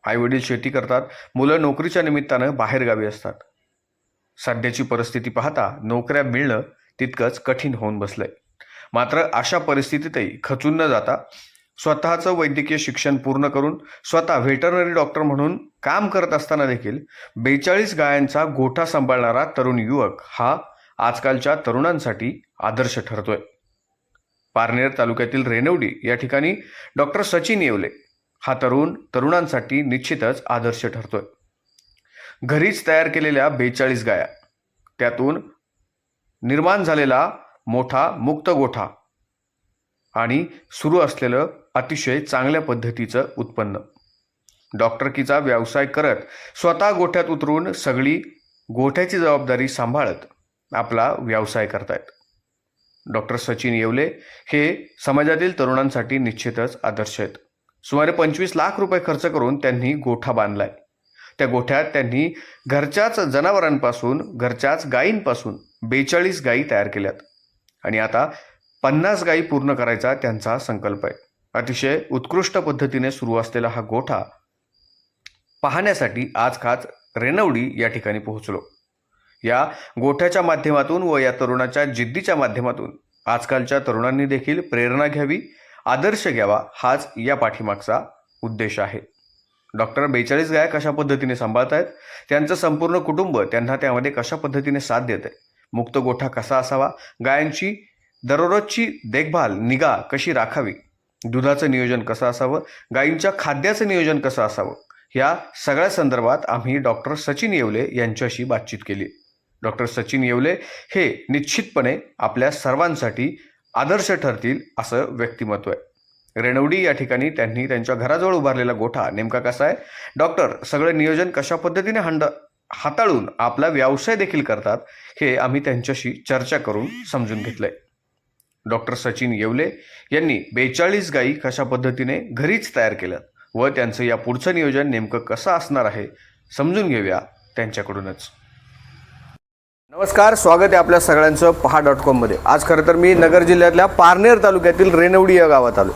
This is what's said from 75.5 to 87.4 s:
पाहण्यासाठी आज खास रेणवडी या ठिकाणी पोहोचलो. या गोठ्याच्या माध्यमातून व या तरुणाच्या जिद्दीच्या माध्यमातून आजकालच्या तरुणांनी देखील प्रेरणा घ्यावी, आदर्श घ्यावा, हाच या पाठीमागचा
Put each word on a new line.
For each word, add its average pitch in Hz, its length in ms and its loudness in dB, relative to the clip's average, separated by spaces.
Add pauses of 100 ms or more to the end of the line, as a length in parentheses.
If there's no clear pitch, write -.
पाहण्यासाठी 139 760 -2
आज 123 240 0
खास 123 260 -2 (300)
रेणवडी 127 640 0
या 113 60 0
ठिकाणी 107 300 -4
पोहोचलो. 107 420 -8 (840)
या 123 200 2 (360)
गोठ्याच्या 175 420 2
माध्यमातून 151 600 2
व 156 160 2
या 131 140 2
तरुणाच्या 127 520 0
जिद्दीच्या 131 520 -2
माध्यमातून 123 540 -2 (360)
आजकालच्या 123 520 0
तरुणांनी 131 480 0
देखील 135 340 -2
प्रेरणा 127 460 0
घ्यावी, 147 340 -2 (460)
आदर्श 190 420 0
घ्यावा, 107 340 2 (200)
हाच 131 340 0
या 131 200 0
पाठीमागचा 107 640 -2 (420)